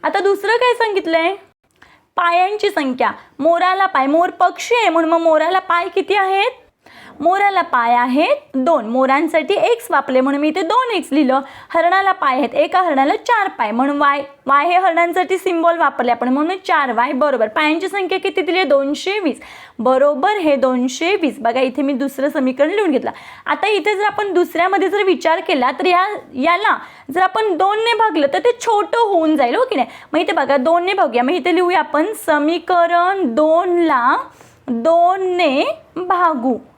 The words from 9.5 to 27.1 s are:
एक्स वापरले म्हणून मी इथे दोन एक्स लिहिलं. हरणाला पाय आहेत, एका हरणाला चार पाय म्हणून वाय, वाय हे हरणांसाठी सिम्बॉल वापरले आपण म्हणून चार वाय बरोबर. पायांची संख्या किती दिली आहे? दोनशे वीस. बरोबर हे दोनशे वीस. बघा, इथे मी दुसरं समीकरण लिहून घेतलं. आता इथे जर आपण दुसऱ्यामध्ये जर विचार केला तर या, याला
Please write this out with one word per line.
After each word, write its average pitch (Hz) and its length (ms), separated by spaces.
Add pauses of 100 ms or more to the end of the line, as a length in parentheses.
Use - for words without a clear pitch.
एक्स 466 360
वापरले 269 320
म्हणून 277 200
मी 302 60
इथे 311 140
दोन 466 300
एक्स 370 200
लिहिलं. 269 280 (300)
हरणाला 370 420
पाय 277 260
आहेत, 240 180
एका 349 260
हरणाला 302 340
चार 415 320
पाय 226 240
म्हणून 277 260
वाय, 285 240 (240)
वाय 285 220
हे 349 100
हरणांसाठी 349 600
सिम्बॉल 339 400
वापरले 277 340
आपण 240 180
म्हणून 302 280 (100)
चार 294 240
वाय 240 200
बरोबर. 254 360
पायांची 311 400
संख्या 381 320
किती - 220
दिली 349 160
आहे? 381 100
दोनशे 285 520
वीस. 311 200 (400)
बरोबर 269 520
हे 320 240
दोनशे 254 600
वीस. 311 240
बघा, 226 200
इथे 262 220
मी 277 120
दुसरं 269 360
समीकरण 262 400
लिहून 392 220
घेतलं. 254 200 (340)
आता 294 220
इथे 415 280
जर 392 80
आपण 415 300
दुसऱ्यामध्ये 359 560
जर 403 140
विचार 330 360
केला 294 320
तर 277 140
या, 359 220 (260)
याला 330 440 (340)